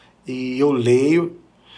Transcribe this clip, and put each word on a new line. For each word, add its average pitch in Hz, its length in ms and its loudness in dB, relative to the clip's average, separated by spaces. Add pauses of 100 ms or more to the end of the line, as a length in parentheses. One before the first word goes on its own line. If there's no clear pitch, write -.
(260)
e 127 340 -8
eu 147 100 2
leio. 135 680 2 (420)